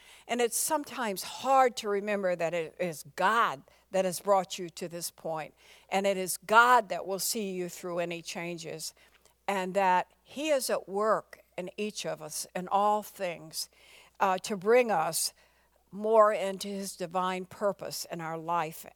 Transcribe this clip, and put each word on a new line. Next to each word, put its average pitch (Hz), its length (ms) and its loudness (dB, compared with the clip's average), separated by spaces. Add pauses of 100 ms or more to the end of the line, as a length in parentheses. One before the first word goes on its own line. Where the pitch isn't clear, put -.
(280)
and 240 140 0
it's 233 160 0
sometimes 254 680 -2
hard 262 540 4
to 214 100 -6
remember 202 480 0
that 165 180 -2
it 165 240 -4
is 170 280 -4 (100)
God 190 460 2 (300)
that 190 120 0
has 180 160 -2
brought 196 400 2
you 180 120 -8
to 175 180 -10
this 170 200 -10
point, 156 440 -10 (340)
and 196 180 0
it 196 120 2
is 185 180 -4
God 233 540 6
that 165 180 -6
will 190 120 -4
see 202 320 -4
you 180 180 -6
through 175 300 -8
any 170 220 -4
changes, 165 720 -10 (540)
and 190 280 -4
that 185 320 4 (140)
He 302 280 -8
is 269 200 0
at 202 200 -4
work 202 500 0 (180)
in 180 200 -8
each 208 280 -6
of 156 160 -8
us 156 320 -10
in 180 140 -8
all 208 360 2
things, 165 640 -10 (500)
uh, 190 200 2
to 208 180 -6
bring 220 340 4
us 165 400 0 (600)
more 214 420 6
into 190 340 -4
His 196 300 -8
divine 185 480 -4
purpose - 640 -4
in 170 80 -8
our 165 180 -6
life 165 480 -4 (100)